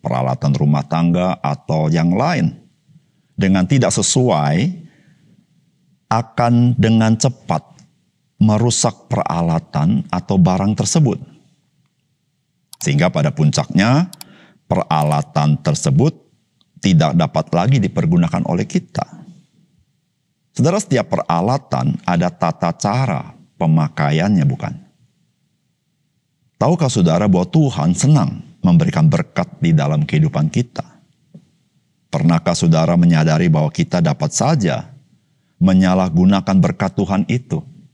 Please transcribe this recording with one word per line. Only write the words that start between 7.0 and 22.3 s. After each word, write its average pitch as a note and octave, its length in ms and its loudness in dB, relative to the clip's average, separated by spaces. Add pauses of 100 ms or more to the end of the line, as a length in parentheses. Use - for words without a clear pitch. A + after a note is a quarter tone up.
cepat - 480 -4 (800)
merusak A2 640 0
peralatan E2+ 1040 -2
atau F#2 320 0
barang F#2+ 320 2
tersebut. A2+ 480 0 (1600)
Sehingga D2 320 -2
pada D2 160 0
puncaknya, G2+ 800 0 (560)
peralatan D2+ 960 -2
tersebut D#2 560 0 (640)
tidak D#2+ 320 2
dapat D#2 400 -2
lagi A#2+ 240 0
dipergunakan F2 720 -2
oleh F2 160 -2
kita. - 400 -6 (1400)
Saudara, - 320 0
setiap A2+ 320 -2
peralatan F2 880 -2
ada F2+ 240 0
tata E2+ 480 -4